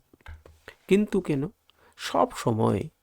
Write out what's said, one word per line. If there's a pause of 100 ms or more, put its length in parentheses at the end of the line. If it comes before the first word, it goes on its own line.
(880)
কিন্তু
কেন? (500)
সব
সময় (140)